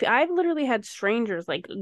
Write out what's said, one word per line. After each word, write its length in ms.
I've 240
literally 360
had 180
strangers, 640
like, 180